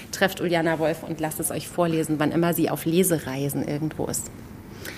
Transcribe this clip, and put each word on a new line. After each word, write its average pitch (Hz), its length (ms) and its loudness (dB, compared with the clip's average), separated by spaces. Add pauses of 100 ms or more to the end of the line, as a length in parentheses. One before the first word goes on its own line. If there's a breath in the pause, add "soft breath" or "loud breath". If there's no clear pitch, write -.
(100)
trefft - 300 0
Uliana 165 380 2
Wolf 156 240 0
und - 180 -6
lasst 156 180 -2
es - 120 -2
euch - 180 -6
vorlesen, 160 500 2
wann 151 140 4
immer 170 220 2
sie 156 160 2
auf 147 160 -2
Lesereisen 143 840 2
irgendwo 147 380 -2
ist. - 240 -6 (680 loud breath)